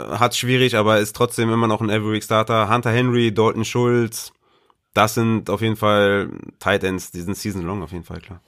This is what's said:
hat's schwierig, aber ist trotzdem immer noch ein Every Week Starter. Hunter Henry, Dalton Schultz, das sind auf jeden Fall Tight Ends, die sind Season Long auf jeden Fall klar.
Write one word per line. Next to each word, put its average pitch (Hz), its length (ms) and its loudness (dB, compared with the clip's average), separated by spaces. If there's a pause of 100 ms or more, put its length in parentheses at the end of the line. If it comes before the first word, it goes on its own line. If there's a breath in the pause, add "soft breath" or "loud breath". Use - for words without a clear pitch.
(180)
hat's 120 200 0
schwierig, 127 400 2
aber 107 220 4
ist 104 160 -2
trotzdem 120 360 0
immer 117 160 2
noch 107 140 0
ein 110 80 -2
Every 107 240 -2
Week 107 100 -4
Starter. 110 500 0
Hunter 120 180 0
Henry, 120 420 2
Dalton 110 320 2
Schultz, 120 640 0 (600)
das 107 220 2
sind 113 340 0
auf 101 120 -2
jeden 110 160 0
Fall 101 520 2 (300)
Tight 95 260 2
Ends, 92 260 -4
die 90 100 -10
sind 92 140 -6
Season 95 280 -6
Long 92 200 -6
auf 85 80 -14
jeden 87 140 -12
Fall 85 160 -14
klar. 90 260 -20